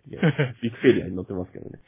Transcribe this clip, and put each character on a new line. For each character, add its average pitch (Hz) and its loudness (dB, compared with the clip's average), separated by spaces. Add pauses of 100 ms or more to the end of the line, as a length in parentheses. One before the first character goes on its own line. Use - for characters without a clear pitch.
ィ 127 0
キ - -8
ペ 123 8
デ 98 0
ィ - -8
ア 90 -6
に 92 -6
載 92 -6
っ - -10
て 101 -8
ま 92 -4
す - -14
け - -18
ど - -14
ね。 - -16